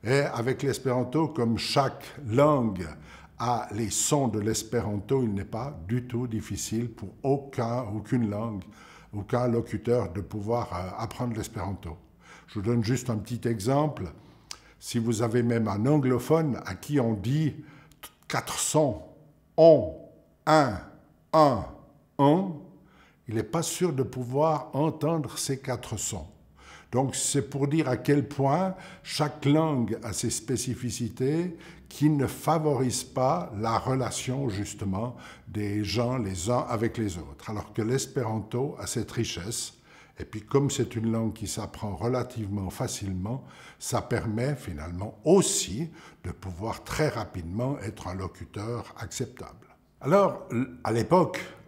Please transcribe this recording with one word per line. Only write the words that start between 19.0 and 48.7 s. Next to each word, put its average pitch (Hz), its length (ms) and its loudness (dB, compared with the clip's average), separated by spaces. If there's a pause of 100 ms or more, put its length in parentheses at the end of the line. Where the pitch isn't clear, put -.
on, 156 380 10 (500)
un, 143 320 6 (560)
un, 143 320 6 (540)
un, 170 320 6 (760)
il 110 80 -6
n'est 110 80 0
pas - 200 -2
sûr - 280 0
de 131 120 0
pouvoir 131 680 0
entendre 151 640 0
ces - 220 -4
quatre 117 380 -6
sons. 87 300 -6 (640)
Donc 131 240 2
c'est - 340 0
pour 139 180 0
dire 147 220 2
à 123 80 2
quel 143 300 4
point 165 480 2 (260)
chaque - 440 -2
langue 139 580 4
a 101 100 -6
ses 117 160 -2
spécificités 127 1300 -2 (320)
qui 147 200 4
ne 139 180 4
favorisent 143 760 0
pas 135 540 0
la 110 220 2
relation 131 720 -2
justement 101 640 -4 (320)
des 104 360 -2
gens 117 340 0
les 92 320 -2
uns 123 200 2
avec 113 280 0
les 101 200 -2
autres. 71 320 -12
Alors 104 240 -8
que 117 80 -2
l'espéranto 120 960 -2
a 95 60 -8
cette 107 260 -4
richesse, - 600 -4 (460)
et - 60 -8
puis 107 160 -10
comme 139 280 2
c'est - 260 -2
une 113 160 0
langue 113 220 0
qui 101 140 -8
s'apprend 104 480 -6
relativement 110 720 -4
facilement, 101 760 -6 (360)
ça 110 220 -2
permet 117 540 -2
finalement 87 720 -8
aussi 165 640 4 (340)
de 90 80 -6
pouvoir 95 520 -8
très - 260 0
rapidement 104 680 -4
être 104 280 -10
un 92 80 -6
locuteur 101 840 -8